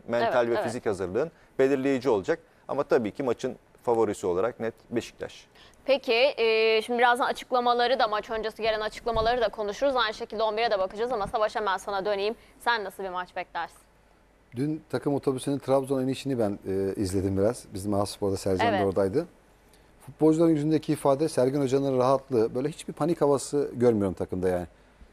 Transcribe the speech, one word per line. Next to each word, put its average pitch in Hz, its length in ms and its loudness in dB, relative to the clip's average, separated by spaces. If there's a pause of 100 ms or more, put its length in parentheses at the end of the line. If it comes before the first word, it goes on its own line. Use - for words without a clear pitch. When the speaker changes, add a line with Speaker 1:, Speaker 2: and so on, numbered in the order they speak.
Speaker 1:
mental 123 360 0
Speaker 2:
Evet, 120 60 -2
Speaker 1:
ve 117 40 2
Speaker 2:
evet. 113 100 0
Speaker 1:
fizik 117 220 -6
hazırlığın 101 460 -2 (280)
belirleyici 135 500 2
olacak. 113 300 2 (280)
Ama 131 160 -2
tabii 131 280 2
ki - 120 -6
maçın 127 320 -2 (280)
favorisi 110 440 2
olarak 90 320 0
net 113 140 -4 (160)
Beşiktaş. - 580 -8 (380)
Speaker 2:
Peki, 269 280 0
e, 220 680 2
şimdi 240 180 -2
birazdan 247 260 4
açıklamaları 240 760 0
da, 240 80 4
maç 208 220 -2
öncesi 220 320 -6
gelen 220 180 0
açıklamaları 226 640 -2
da 214 80 2
konuşuruz. 220 460 -2
Aynı 220 180 0
şekilde 220 300 -6
on 214 140 0
bire 233 140 2
de 202 80 0
bakacağız 208 320 -2
ama 202 160 -2
Savaş, 214 280 -2
hemen 202 220 -2
sana 196 280 -4
döneyim. 208 300 -2 (240)
Sen 233 240 0
nasıl 190 200 -12
bir 190 60 -6
maç 180 260 -8
beklersin? 175 420 -10 (800)
Speaker 3:
Dün 151 340 -4
takım 135 260 -2
otobüsünün 135 440 -2
Trabzon'a 135 440 0
inişini 131 360 -4
ben, 104 280 0
e, 98 280 -2
izledim 98 420 -2
biraz. 107 260 0 (100)
Bizim 101 200 -6
A-Spor'da 98 440 -2
Sercan 95 300 0
da 220 80 2
Speaker 2:
Evet. - 120 2
Speaker 3:
oradaydı. 98 380 0 (800)
Futbolcuların 156 440 4
yüzündeki 156 440 2
ifade, 143 360 2
Sergen 135 320 2
Hoca'nın 135 360 0
rahatlığı, 123 580 2
böyle 131 140 -2
hiçbir - 240 -12
panik 160 280 0
havası 143 520 2
görmüyorum 113 400 2
takımda 92 360 -2
yani. 87 180 -2 (460)